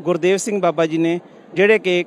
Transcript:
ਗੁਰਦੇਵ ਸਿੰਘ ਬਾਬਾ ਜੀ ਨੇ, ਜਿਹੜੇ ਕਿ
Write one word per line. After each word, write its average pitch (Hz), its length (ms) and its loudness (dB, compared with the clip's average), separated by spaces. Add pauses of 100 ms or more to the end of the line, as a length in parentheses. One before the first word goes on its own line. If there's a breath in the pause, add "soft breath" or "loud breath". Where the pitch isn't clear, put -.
ਗੁਰਦੇਵ 175 360 0
ਸਿੰਘ 202 240 -4
ਬਾਬਾ 165 260 0
ਜੀ 160 120 -4
ਨੇ, 165 220 0 (340 loud breath)
ਜਿਹੜੇ 208 240 4
ਕਿ 180 280 0